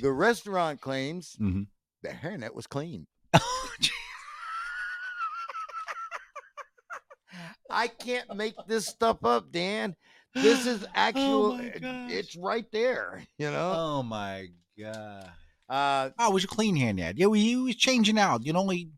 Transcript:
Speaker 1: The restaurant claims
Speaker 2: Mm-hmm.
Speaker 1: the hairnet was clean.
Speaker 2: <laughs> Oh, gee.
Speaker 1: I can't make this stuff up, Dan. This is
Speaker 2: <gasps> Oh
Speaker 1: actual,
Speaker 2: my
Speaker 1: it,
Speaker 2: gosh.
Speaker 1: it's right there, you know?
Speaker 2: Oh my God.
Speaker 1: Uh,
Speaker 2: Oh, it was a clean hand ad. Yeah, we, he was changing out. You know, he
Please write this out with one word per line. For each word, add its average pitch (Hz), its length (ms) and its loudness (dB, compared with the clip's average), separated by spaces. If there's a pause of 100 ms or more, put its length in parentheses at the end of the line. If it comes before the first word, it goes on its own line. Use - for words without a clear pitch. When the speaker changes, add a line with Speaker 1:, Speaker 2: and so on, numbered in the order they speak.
Speaker 1:
The 135 120 4
restaurant 175 680 2
claims 135 580 -6
Speaker 2:
Mm-hmm. 98 260 0 (380)
Speaker 1:
the - 80 -8
hairnet 135 440 -8
was 117 120 -10
clean. 139 420 -8 (260)
Speaker 2:
<laughs> - 60 10
Oh, 508 300 -4 (100)
gee. - 100 4 (3750)
Speaker 1:
I 233 180 0
can't 247 460 -6
make 202 200 -4 (120)
this 214 200 0
stuff 226 380 0
up, 226 280 2
Dan. 196 420 -2 (400)
This 262 320 6
is 226 160 0
Speaker 2:
<gasps> - 20 -10
Oh - 100 -12
Speaker 1:
actual, 262 600 4
Speaker 2:
my 247 80 -8
Speaker 1:
it, - 180 -10
Speaker 2:
gosh. 254 300 -8
Speaker 1:
it's 180 240 -6
right 196 360 -2
there, 214 500 -2 (160)
you 147 120 -2
know? 160 260 0
Speaker 2:
Oh 151 260 0
my 101 440 -6 (320)
God. 104 520 -12 (380)
Speaker 1:
Uh, 135 500 2
Speaker 2:
Oh, 233 120 4
it 190 40 4
was 185 100 2
a - 40 -6
clean 214 280 2
hand 113 220 2
ad. 90 200 -4
Yeah, 185 80 8
we, 214 140 6
he 233 160 4
was 254 200 0
changing 220 420 4
out. 139 280 4
You 156 80 0
know, 190 160 2
he 175 280 -2